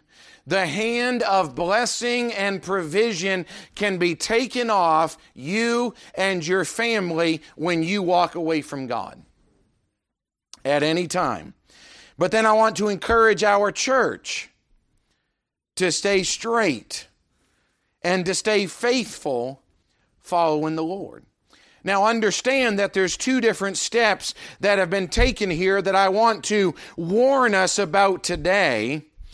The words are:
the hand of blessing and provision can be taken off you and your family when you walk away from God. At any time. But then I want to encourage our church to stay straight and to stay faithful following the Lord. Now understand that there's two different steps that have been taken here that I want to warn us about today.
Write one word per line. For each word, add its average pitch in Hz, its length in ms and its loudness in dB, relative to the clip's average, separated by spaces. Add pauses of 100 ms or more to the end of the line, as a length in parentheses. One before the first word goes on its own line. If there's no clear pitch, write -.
(480)
the 185 180 0
hand 233 580 -2
of 180 320 0
blessing 233 760 0
and 196 300 -4
provision 185 840 -2 (280)
can 196 240 -2
be 175 160 0
taken 233 560 -2
off 170 480 2 (160)
you 226 580 -2 (220)
and 185 320 -2
your 180 180 0
family 170 800 -2 (140)
when 165 260 0
you 190 180 -2
walk 175 360 2
away 160 260 -2
from 135 240 -10
God. 117 340 -8 (1400)
At 143 200 0
any 160 240 0
time. 123 460 -4 (640)
But 175 140 0
then 220 160 2
I 214 60 4
want 220 240 4
to 202 100 0
encourage 214 560 2
our 202 300 4
church - 760 -2 (1300)
to 180 160 0
stay 196 320 0
straight 202 840 -2 (920)
and 180 240 0
to 185 80 -2
stay 202 360 0
faithful 143 960 -4 (560)
following 156 560 0
the 160 80 -4
Lord. 170 400 -10 (580)
Now 196 240 2
understand 226 720 2
that 202 140 0
there's 185 240 0
two 262 240 0
different 196 380 0
steps - 540 0 (280)
that 202 180 4
have 180 120 2
been 190 180 -2
taken 208 420 0
here 190 320 2
that 190 140 0
I 196 120 4
want 208 360 2
to 196 320 0 (200)
warn 233 560 2
us 190 280 2
about 196 420 2
today. 151 840 0 (280)